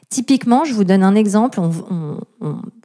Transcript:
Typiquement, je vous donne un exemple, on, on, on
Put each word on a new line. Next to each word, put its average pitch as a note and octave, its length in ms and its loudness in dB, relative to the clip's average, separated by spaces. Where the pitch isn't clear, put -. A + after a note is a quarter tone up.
Typiquement, B3+ 560 2
je C#4+ 80 -4
vous G#3 100 2
donne F#3+ 200 4
un G3 120 4
exemple, G#3+ 460 2
on, E3 100 0
on, D#3+ 300 -8
on D3+ 200 -6